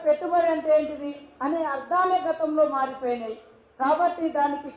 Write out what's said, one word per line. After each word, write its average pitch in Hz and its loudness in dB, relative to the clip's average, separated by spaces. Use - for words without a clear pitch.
పెట్టుబడి 339 2
అంటే 320 0
ఏంటిది 285 -6
అనే 320 0
అర్థాలే 349 0
గతంలో 311 2
మారిపోయినాయి. 254 -4
కాబట్టి 320 2
దానికి 285 -2